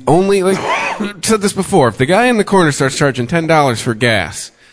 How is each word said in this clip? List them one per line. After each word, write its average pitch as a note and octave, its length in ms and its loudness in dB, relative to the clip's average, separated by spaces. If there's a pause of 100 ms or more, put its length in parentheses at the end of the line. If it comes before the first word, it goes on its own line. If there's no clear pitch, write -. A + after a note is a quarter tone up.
only, F#3 380 2
like, F#3+ 140 0
<coughs> - 680 -6
said A3 160 0
this G3 140 -2
before. F3+ 340 2
If F#2+ 100 -6
the C3 80 0
guy G3 200 2
in B3 100 2
the G3+ 80 2
corner F3+ 260 2
starts C3+ 260 -2
charging B2+ 300 0
ten E3 220 -2
dollars C#3+ 340 2
for A#2+ 120 -2
gas, G#2+ 580 -2 (200)